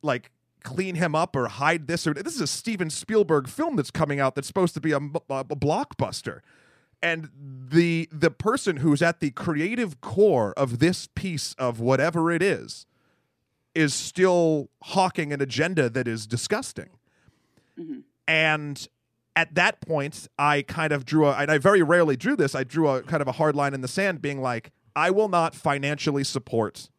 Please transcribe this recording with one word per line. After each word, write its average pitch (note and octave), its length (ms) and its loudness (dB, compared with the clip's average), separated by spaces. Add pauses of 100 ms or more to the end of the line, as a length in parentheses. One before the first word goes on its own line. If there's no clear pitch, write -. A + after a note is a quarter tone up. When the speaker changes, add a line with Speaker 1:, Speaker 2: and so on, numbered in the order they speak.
Speaker 1:
like, C3 280 -4 (300)
clean F3+ 340 -6
him D#3+ 200 0
up D3 220 0
or B2 100 0
hide D3 400 0
this. E3 180 -2
Or, D3+ 80 2
this A#3 220 -6
is B3+ 60 -4
a A3 60 -2
Steven F#3 420 -4
Spielberg D#3+ 580 2
film D4+ 300 -2
that's C#3 140 -2
coming C#3+ 280 0
out C3+ 160 2
that's C#3 120 -6
supposed F#3 260 0
to - 80 -8
be D#3+ 100 0
a, C#3+ 60 2
a, - 20 0 (300)
a C3+ 140 -4 (120)
blockbuster." C3+ 880 -4 (600)
And E3 280 -4 (400)
the, E3 420 4
the D#3 180 2
person G3+ 480 -2
who's D3 240 2
at E3+ 200 2
the D3 100 -2
creative E3+ 680 -4
core C3 560 4
of A#2+ 220 0
this E3+ 360 2
piece E3+ 420 -6
of B2 220 -2
whatever D3+ 500 2
it E3 140 0
is, B2+ 420 -4 (880)
is D3+ 200 2
still E3+ 760 2 (120)
hawking F3+ 500 0
an C#3+ 100 -4
agenda C#3 480 0
that B2 200 -2
is A2 180 -6
disgusting. - 600 -6 (920)
Speaker 2:
Mm-hmm. D#3+ 200 -10 (280)
Speaker 1:
And D#3 600 0 (500)
at E3 180 -2
that F3 240 2
point, D3 480 -4 (100)
I C#3+ 260 2
kind D#3 280 -4
of C#3 140 -2
drew D3+ 220 4
a, C#3+ 100 4
and C#3+ 120 -2
I D#3 80 4
very F#3 260 6
rarely D#3+ 340 4
drew G#3+ 180 0
this, D3+ 180 2
I C3 120 -2
drew D3+ 240 0
a C3 120 0
kind D3 200 -2
of C3 80 -4
a B2+ 40 -2
hard D3+ 220 0
line C#3+ 180 0
in C#3 60 -6
the B2+ 80 -6
sand F#3 340 -2
being C#3+ 200 -4
like, B2 300 -4 (220)
"I D#3+ 180 2
will G#3 180 4
not E3+ 260 2
financially C#3+ 720 -2
support - 720 -4